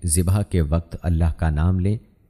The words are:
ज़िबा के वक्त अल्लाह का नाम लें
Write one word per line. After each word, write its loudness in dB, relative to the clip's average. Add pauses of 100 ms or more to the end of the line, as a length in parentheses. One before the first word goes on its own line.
ज़िबा 0 (100)
के 2
वक्त -2 (100)
अल्लाह 2
का -2
नाम 0
लें -2 (320)